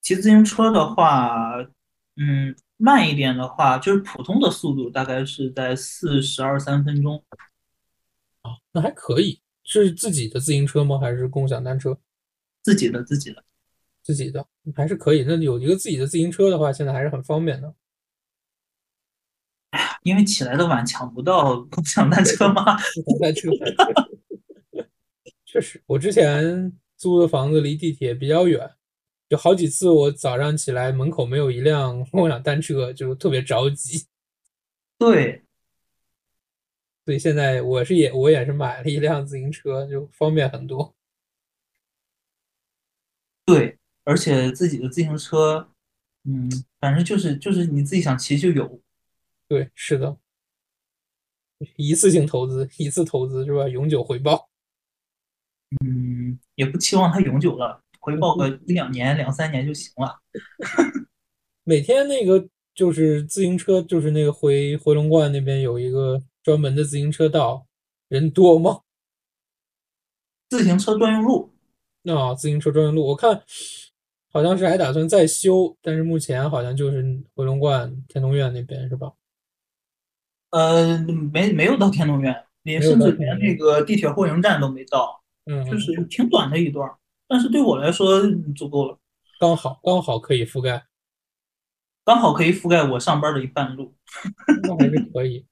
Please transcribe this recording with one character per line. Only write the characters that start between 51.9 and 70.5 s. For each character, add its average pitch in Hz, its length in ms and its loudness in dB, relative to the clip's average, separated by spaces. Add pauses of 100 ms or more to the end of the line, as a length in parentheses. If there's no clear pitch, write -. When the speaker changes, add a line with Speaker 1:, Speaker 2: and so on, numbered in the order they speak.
Speaker 2:
次 - 160 4
性 147 160 4
投 127 180 -4
资， 131 320 -6
一 143 140 -6
次 175 120 -2
投 135 220 -4
资 131 180 -6
是 143 120 -4
吧？ 139 120 -2
永 131 220 -4
久 135 140 0
回 123 160 -6
报。 151 280 -4 (1400)
Speaker 1:
嗯， 123 560 -6 (140)
也 135 100 -4
不 139 140 -4
期 - 180 -2
望 185 160 4
它 190 100 0
永 135 180 0
久 170 180 0
了， 120 260 -8 (160)
回 151 180 -6
报 165 180 2
个 139 120 -2 (200)
一 175 60 0
两 139 180 -4
年、 127 240 -2
Speaker 2:
嗯。 - 20 -2
Speaker 1:
两 135 160 -4
三 156 180 -4
年 131 140 -4
就 147 80 -6
行 - 240 -14
了。 127 220 -8 (140)
<laughs> - 760 -4 (540)
Speaker 2:
每 160 180 2
天 269 260 2
那 269 160 -2
个 185 240 4 (280)
就 180 160 2
是 151 320 0
自 151 180 -6
行 180 160 0
车， 185 240 2
就 170 180 -2
是 151 120 -2
那 151 120 2
个 147 80 2
回， 143 460 0
回 151 160 2
龙 151 160 2
观 156 220 4
那 139 100 -2
边 135 200 -2
有 120 180 -2
一 127 120 -4
个 131 300 -2 (200)
专 151 180 2
门 139 160 0
的 147 80 0
自 143 140 -6
行 147 140 -2
车 156 180 0
道， 135 380 -2 (400)
人 147 240 0
多 175 260 8
吗？ 175 240 0 (1700)
Speaker 1:
自 247 140 0